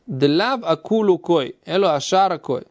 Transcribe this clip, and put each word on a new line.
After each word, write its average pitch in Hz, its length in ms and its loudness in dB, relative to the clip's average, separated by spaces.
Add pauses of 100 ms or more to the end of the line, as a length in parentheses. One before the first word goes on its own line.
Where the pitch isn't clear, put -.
«Делав 175 580 0
акулу 180 540 0
кой, 165 460 -2
элю 180 280 0
ашара 180 460 0
кой». 127 240 -6
То - 80 -20